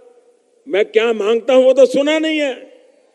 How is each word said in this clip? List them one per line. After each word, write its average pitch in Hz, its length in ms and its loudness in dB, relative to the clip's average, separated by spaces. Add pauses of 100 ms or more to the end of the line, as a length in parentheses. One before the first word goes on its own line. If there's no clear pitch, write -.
(680)
मैं 185 180 -2
क्या 220 280 -2
मांगता 220 400 -2
हूं, 254 120 4
वो 262 80 4
तो 262 120 4
सुना 285 340 0
नहीं 311 200 -4
है।" 277 380 -8 (380)